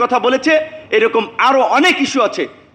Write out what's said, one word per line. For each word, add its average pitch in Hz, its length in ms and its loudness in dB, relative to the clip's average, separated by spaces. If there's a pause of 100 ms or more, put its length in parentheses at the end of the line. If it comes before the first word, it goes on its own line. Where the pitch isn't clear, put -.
কথা 240 160 0
বলেছে, 262 340 0 (380)
এরকম 220 340 0 (140)
আরও 262 220 2 (180)
অনেক 330 220 2
ইস্যু 269 220 -2
আছে 190 220 -2 (300)